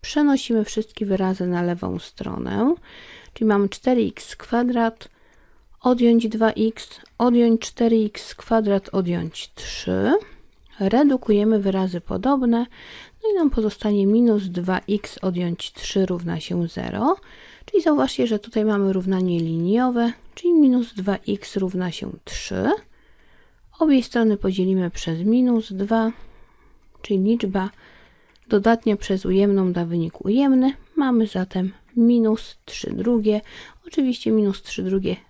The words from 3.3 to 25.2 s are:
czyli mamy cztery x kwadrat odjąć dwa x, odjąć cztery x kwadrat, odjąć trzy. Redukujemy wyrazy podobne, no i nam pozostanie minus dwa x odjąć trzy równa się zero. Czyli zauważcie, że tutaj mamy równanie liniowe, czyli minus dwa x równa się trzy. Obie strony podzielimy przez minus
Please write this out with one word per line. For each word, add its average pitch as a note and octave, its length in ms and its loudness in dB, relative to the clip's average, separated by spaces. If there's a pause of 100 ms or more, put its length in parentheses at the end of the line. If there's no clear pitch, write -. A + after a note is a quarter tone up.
czyli A3 140 -2
mamy G3+ 220 2
cztery B3 320 0
x - 340 -6
kwadrat A#3 760 -2 (720)
odjąć A#3 460 4
dwa A3 240 2
x, - 380 -4 (280)
odjąć A#3 440 4
cztery A3+ 440 0
x - 300 -10
kwadrat, G#3 560 0
odjąć F3 640 -4
trzy. F#3+ 580 -2 (680)
Redukujemy A3 800 2
wyrazy F#3+ 420 -2
podobne, A#3+ 640 0 (580)
no A4 80 0
i G4+ 40 2
nam D#4+ 140 2
pozostanie G#3 560 0
minus G#3+ 380 4
dwa F3+ 460 -4
x - 320 -4
odjąć F3 520 -4
trzy - 320 -2
równa E3+ 340 -6
się F3 280 -4
zero. G#3+ 480 -2 (500)
Czyli F4+ 180 0
zauważcie, C4+ 440 0
że G#3+ 120 -2
tutaj G#3+ 260 -4
mamy G3+ 280 0
równanie F#3 460 0
liniowe, A3+ 760 0 (220)
czyli F4 180 0
minus B3+ 400 4
dwa G3 240 -2 (100)
x - 280 -6
równa F#3 360 -2
się - 200 -10 (140)
trzy. - 460 -4 (1080)
Obie C#4 240 4
strony A3 340 2
podzielimy F#3 520 0
przez E3 300 -6
minus A3+ 540 2